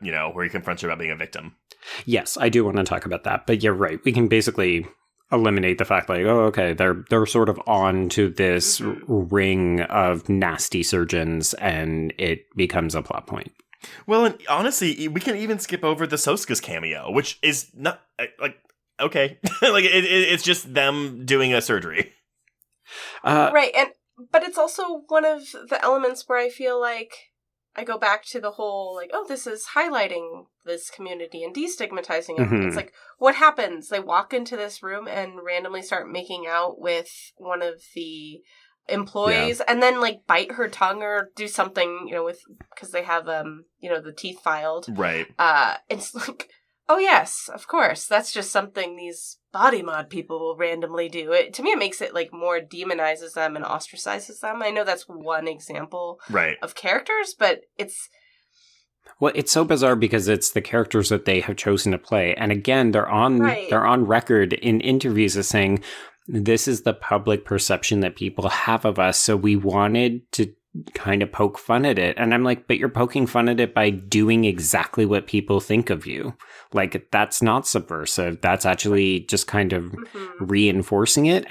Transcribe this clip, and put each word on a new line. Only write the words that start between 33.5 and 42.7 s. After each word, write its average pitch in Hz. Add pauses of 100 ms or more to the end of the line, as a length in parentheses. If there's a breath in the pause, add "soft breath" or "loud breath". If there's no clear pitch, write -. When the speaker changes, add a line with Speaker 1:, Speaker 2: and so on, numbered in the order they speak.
Speaker 3:
They 202
walk 180
into 240
this 208
room 202
and 185
randomly 180
start 185
making 180
out 170
with 170 (280)
one 180
of 170 (140)
the 156 (480 soft breath)
employees 214
Speaker 2:
Yeah. -
Speaker 3:
and 240
then, 254
like, 226
bite 175
her 233
tongue 196
or 208
do 208
something, 185
you -
know, 170
with, 202 (360)